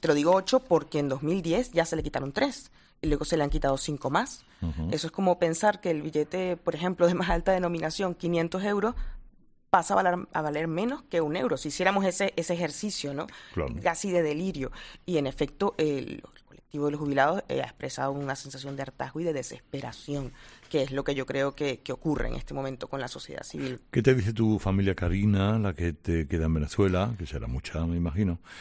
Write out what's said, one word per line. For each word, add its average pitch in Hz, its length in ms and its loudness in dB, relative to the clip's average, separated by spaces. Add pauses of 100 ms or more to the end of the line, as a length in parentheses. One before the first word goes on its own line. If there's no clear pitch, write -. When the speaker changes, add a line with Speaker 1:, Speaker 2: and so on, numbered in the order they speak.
Speaker 1:
te 160 80 2
lo 151 60 6
digo 147 200 6
ocho 190 260 4
porque 156 380 2
en 143 100 0
dos 131 140 -2
mil 170 200 0
diez 165 300 0
ya 165 120 4
se 165 120 -2
le 156 60 -2
quitaron 139 300 -4
tres. 262 380 -2 (320)
Y - 40 -2
luego 147 180 2
se 165 140 2
le 147 60 4
han 139 60 0
quitado 139 280 2
cinco 139 320 -4
más. 190 340 -2 (160)
Speaker 2:
Ujú. 80 320 -2
Speaker 1:
Eso 151 140 -2
es 160 60 -6
como 180 260 4
pensar 196 420 2
que 180 100 -2
el 156 120 0
billete, 170 560 -2
por 165 160 -2
ejemplo, 175 320 2
de 175 80 4
más 175 160 0
alta 175 220 2
denominación, 175 600 0
quinientos 170 480 0
euros, 208 320 0 (760)
pasa 190 240 4
a 190 80 6
valer, 180 320 2
a 165 80 0
valer 151 260 -2
menos 208 360 -2
que 170 180 0
un 151 120 0
euro. 202 220 0
Si 151 120 -8
hiciéramos 196 360 2
ese, 190 320 0
ese 170 160 -2
ejercicio, 170 600 -4
¿no? 143 120 -6 (280)
Speaker 2:
Claro. 85 280 -2
Speaker 1:
Casi 180 280 -2
de 175 120 4
delirio. 151 480 -2 (360)
Y, 180 100 0
en 143 120 2
efecto, 147 500 -2
el, 143 440 -2 (120)
el - 100 -20
colectivo - 420 -6
de 147 40 2
los 147 100 -4
jubilados, 143 480 2
eh, 131 140 -2
ha 127 40 -4
expresado 135 460 -6
una 139 240 -4
sensación 139 400 -10
de 135 60 -8
hartazgo 131 380 -8
y 170 40 -4
de 170 80 0
desesperación, 135 1000 -8 (360)
que 147 140 2
es 131 80 -2
lo 135 140 -2
que 143 100 0
yo 135 100 -2
creo 139 300 0
que, 139 260 -2
que - 120 -8
ocurre 147 360 0
en 117 60 -2
este - 180 -8
momento 135 360 -6
con 139 120 -6
la 127 80 -6
sociedad - 360 -12
civil. 135 360 -8 (120)
Speaker 2:
¿Qué 127 100 2
te 131 120 8
dice 113 180 2
tu 110 260 2
familia, 98 380 2
Karina, 98 640 2
la 101 140 0
que 85 200 -2
te 82 340 0
queda 80 200 0
en 80 80 4
Venezuela, 92 640 2
que 90 100 -8
será 57 200 -8
mucha, 71 400 -4
me 85 100 0
imagino, 85 440 0 (200)